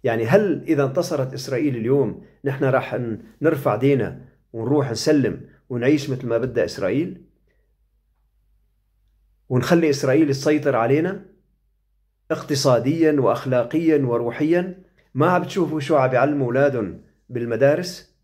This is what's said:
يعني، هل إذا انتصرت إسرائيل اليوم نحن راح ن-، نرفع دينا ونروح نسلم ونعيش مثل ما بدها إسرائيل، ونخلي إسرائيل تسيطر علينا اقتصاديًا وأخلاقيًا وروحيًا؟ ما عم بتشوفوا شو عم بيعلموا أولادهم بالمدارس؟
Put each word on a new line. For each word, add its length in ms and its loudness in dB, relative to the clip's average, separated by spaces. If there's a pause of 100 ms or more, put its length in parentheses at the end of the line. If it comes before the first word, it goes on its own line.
يعني، 220 -2
هل 420 2
إذا 160 2
انتصرت 500 -4
إسرائيل 420 -4
اليوم 500 -2 (200)
نحن 180 -4
راح 320 0
ن-، 260 -6 (200)
نرفع 340 0
دينا 500 0 (280)
ونروح 380 -2
نسلم 580 -2 (200)
ونعيش 400 0
مثل 180 -6
ما 100 0
بدها 280 -2
إسرائيل، 560 -4 (2250)
ونخلي 400 2
إسرائيل 400 2
تسيطر 460 0
علينا 500 0 (1040)
اقتصاديًا 800 2
وأخلاقيًا 920 0
وروحيًا؟ 800 -2 (300)
ما 160 2
عم 120 2
بتشوفوا 380 -2
شو 160 0
عم 140 4
بيعلموا 360 2
أولادهم 560 0 (280)
بالمدارس؟ 960 -2